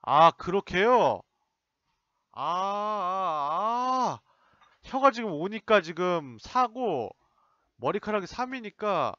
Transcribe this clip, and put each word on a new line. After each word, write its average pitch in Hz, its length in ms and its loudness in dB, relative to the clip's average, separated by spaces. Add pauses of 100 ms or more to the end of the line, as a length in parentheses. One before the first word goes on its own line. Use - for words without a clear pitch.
아, 156 300 8
그렇게요? 180 880 2 (1080)
아, 123 100 -10
아, 190 1800 -2
아. - 20 -18 (640)
혀가 269 280 4
지금 220 200 -6
오니까 202 500 2
지금 160 580 -4
사고, 220 720 -2 (680)
머리카락이 196 500 -4
삼이니까. 208 920 -4